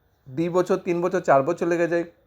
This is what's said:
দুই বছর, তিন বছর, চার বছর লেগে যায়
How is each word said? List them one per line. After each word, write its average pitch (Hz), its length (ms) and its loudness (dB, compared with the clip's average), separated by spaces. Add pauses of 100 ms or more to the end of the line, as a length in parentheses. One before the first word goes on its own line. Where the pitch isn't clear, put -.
(300)
দুই 160 200 -4
বছর, 180 280 0
তিন 175 240 -2
বছর, 180 180 -2
চার 139 240 4
বছর 165 240 -2
লেগে 170 200 0
যায় 170 160 0 (240)